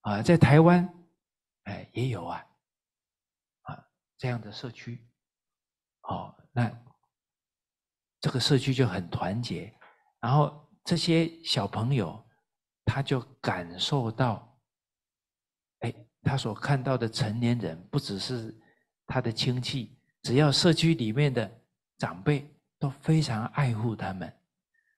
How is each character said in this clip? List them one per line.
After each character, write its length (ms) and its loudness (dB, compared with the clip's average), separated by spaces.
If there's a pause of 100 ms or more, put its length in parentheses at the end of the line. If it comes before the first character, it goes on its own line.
啊， 220 -4
在 160 6
台 220 8
湾， 280 6 (760)
哎， 280 -10
也 160 -4
有 160 -6
啊， 220 -10 (1160)
啊， 220 -16 (300)
这 120 -8
样 120 -4
的 100 -16
社 200 -12
区。 360 -16 (960)
哦， 340 -10 (160)
那 320 -4 (1400)
这 100 -2
个 100 -2
社 160 2
区 160 0
就 160 2
很 220 -4
团 320 -4
结， 300 -8 (460)
然 160 0
后 340 0 (160)
这 120 0
些 480 2
小 220 -2
朋 280 -2
友 320 -4 (580)
他 180 -2
就 180 -2 (200)
感 380 -6
受 320 0
到， 480 -2 (1200)
哎， 140 -6 (280)
他 140 0
所 180 -4
看 280 -2
到 140 0
的 120 -2
成 300 -4
年 200 2
人 300 -8
不 100 -2
只 200 -6
是 400 -8 (480)
他 140 -2
的 100 -4
亲 300 -2
戚， 380 -8 (240)
只 120 -2
要 160 6
社 220 4
区 220 4
里 180 -2
面 200 2
的 300 -4 (360)
长 240 -6
辈 280 0 (280)
都 100 -2
非 340 2
常 260 -2
爱 260 0
护 200 -2
他 180 -6
们。 220 -10 (640)